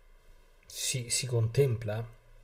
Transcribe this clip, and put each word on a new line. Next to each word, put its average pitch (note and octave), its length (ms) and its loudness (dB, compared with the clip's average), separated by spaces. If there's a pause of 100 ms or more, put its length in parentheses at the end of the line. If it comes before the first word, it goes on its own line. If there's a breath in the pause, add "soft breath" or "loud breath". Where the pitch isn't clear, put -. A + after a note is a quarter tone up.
(640)
si, - 440 -6
si - 160 0
contempla, A#2 840 2 (360)